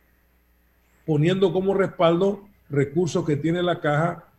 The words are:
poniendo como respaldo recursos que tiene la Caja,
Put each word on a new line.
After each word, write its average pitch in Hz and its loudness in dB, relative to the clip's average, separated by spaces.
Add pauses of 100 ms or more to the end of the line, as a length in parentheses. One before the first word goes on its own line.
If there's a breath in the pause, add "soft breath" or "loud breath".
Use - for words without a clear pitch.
(1080)
poniendo 175 2
como 190 0
respaldo 185 0 (220)
recursos 151 0
que 151 0
tiene 165 -2
la 175 -2
Caja, 156 -2 (100)